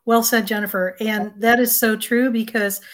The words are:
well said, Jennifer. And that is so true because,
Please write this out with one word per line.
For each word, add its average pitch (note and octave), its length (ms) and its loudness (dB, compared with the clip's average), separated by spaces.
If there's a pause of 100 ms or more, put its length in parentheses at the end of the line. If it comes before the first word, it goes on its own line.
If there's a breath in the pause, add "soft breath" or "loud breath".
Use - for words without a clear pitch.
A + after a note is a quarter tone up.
well A3+ 180 4
said, A3+ 240 0
Jennifer. G3+ 520 -4
And G#3+ 380 -4
that A3+ 220 4
is A#3+ 200 0
so A3 160 2
true A#3+ 360 0
because, A3 500 -2 (120)